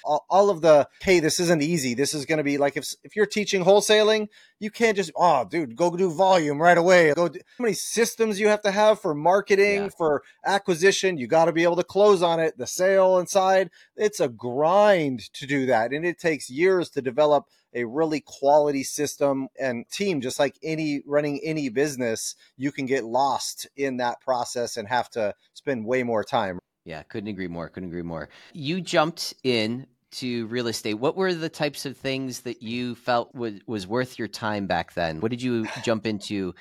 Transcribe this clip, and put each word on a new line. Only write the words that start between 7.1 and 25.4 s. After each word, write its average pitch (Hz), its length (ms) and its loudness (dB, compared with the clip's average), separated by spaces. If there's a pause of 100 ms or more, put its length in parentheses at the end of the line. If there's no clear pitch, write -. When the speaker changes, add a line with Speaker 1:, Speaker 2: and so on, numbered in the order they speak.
Speaker 1:
Go 170 160 2
do, 147 100 -10 (180)
how 240 60 -6
many 214 100 0
systems 220 640 -2
you 208 120 2
have 214 140 0
to 202 80 0
have 214 280 4
for 160 160 -4
marketing, 196 680 2
Speaker 2:
Yeah. 196 140 -6
Speaker 1:
for 151 260 0 (220)
acquisition, 185 720 0
you 127 80 -6
gotta 160 280 2
be 165 100 2
able 170 140 2
to 175 80 -2
close 196 360 4
on 165 200 2
it, 160 160 -2
the 120 100 -8
sale 185 500 2
inside. 190 520 2 (260)
It's 214 240 -2
a 160 80 2
grind 147 1080 2
to 139 120 -14
do 135 200 0
that, 120 260 2
and 160 120 -4
it 175 140 -4
takes 160 300 -2
years 170 400 2
to 139 120 -6
develop 139 440 2 (280)
a 120 120 -4
really 156 340 -2
quality 143 640 2
system 139 640 -2 (100)
and 120 320 -4
team. 190 300 -2
Just 120 200 -6
like 139 220 0
any, 156 440 -4
running 143 360 -2
any 156 280 -4
business, 123 640 -2 (220)
you 135 120 -4
can 139 160 -6
get 123 200 0
lost 123 600 -2 (120)
in 139 180 -4
that 123 240 -4
process 120 560 -4
and 107 140 -10
have 120 200 0
to 104 240 -2 (200)